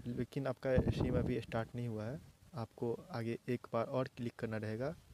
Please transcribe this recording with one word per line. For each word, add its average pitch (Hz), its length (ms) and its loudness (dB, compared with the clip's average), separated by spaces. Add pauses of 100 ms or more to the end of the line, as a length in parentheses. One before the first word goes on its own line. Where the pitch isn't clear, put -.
लेकिन 127 400 -2
आपका 131 440 4
stream 127 280 4
अभी 123 220 2
start 113 340 -2
नहीं 120 120 -2
हुआ 107 160 -2
है। 127 180 -4 (340)
आपको 117 440 -2 (120)
आगे 117 280 -2 (100)
एक 120 240 -2
बार 117 120 4
और 131 220 0 (100)
click 120 220 -4
करना 110 180 -2
रहेगा, 110 380 -4 (180)